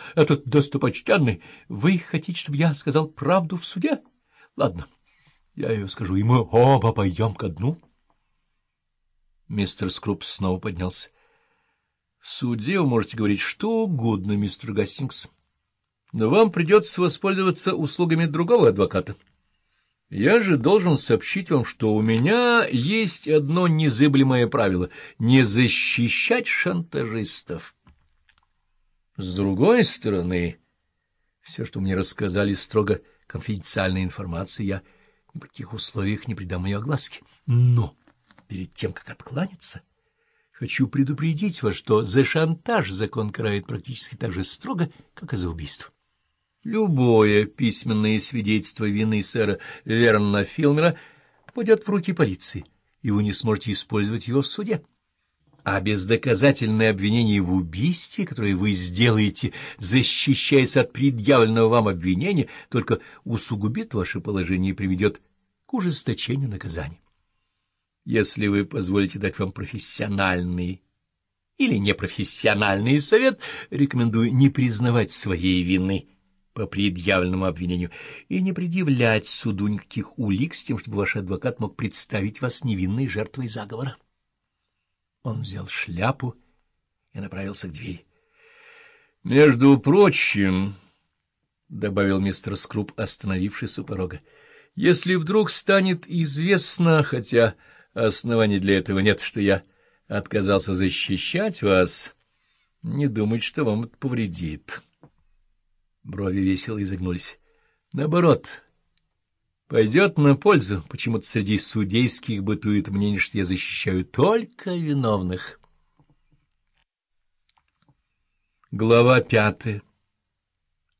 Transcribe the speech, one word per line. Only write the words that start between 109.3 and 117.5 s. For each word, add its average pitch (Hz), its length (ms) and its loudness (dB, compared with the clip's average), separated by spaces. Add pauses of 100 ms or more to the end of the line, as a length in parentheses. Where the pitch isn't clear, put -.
пойдёт 117 500 2
на 143 180 6
пользу. 101 540 2
Почему-то - 380 -4
среди 104 320 0
судейских 107 800 0
бытует 101 460 -2
мнение, 101 320 -2
что - 180 -4
я 98 80 0
защищаю 92 580 -4
только 196 680 -2
виновных». 117 880 -2 (3000)